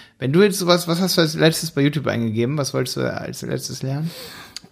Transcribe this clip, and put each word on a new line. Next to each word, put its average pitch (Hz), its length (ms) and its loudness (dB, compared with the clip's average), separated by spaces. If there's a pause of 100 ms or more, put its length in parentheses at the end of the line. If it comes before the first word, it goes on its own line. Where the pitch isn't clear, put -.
(200)
wenn 135 120 -2
du 175 120 6
jetzt 202 160 2
sowas, 175 280 2
was 165 140 0
hast 185 160 0
du 180 40 6
als 156 140 0
letztes 156 360 2
bei 139 100 0
YouTube 143 260 0
eingegeben? 117 500 0
Was 135 160 -2
wolltest 131 240 -2
du 127 160 -2
als - 280 -8
letztes 127 400 -6
lernen? 143 300 -4 (600)